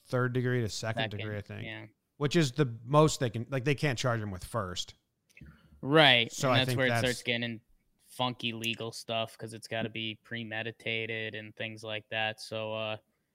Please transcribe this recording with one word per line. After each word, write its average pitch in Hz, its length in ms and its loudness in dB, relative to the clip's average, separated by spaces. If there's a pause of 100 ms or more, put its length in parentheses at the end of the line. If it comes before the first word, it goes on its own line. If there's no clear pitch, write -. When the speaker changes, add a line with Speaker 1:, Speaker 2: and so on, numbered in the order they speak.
Speaker 1:
third 123 260 0
degree 123 280 2
to 107 80 0
second 113 340 -2
Speaker 2:
Second, 107 160 -4
Speaker 1:
degree, 107 180 -4
I 101 40 -6
think. 107 240 -10
Speaker 2:
yeah. 110 200 -10 (320)
Speaker 1:
Which 147 180 0
is 151 160 6
the 135 200 2 (140)
most 147 340 6
they 123 120 2
can, 113 180 -4
like, 131 160 -2
they 147 100 4
can't 135 240 0
charge 117 220 0
him 104 100 -6
with 90 120 -8
first. 92 500 -6 (880)
Speaker 2:
Right. 131 500 8
Speaker 1:
So - 180 0
Speaker 2:
And 127 60 6
Speaker 1:
I 131 40 6
Speaker 2:
that's 131 100 4
Speaker 1:
think 123 80 2
Speaker 2:
where 131 100 4
it - 40 4
Speaker 1:
that's 117 100 4
Speaker 2:
starts 123 220 0
getting 117 360 -2 (480)
funky 120 460 -4
legal 113 380 -6
stuff 113 480 -4
'cause 113 160 -10
it's 110 120 -16
gotta 113 220 -4
be 110 340 -6
premeditated 113 1080 -6
and 107 220 -12
things 110 280 -10
like 107 260 -8
that. 110 300 -2
So, 110 360 -6
uh, 110 220 -6 (380)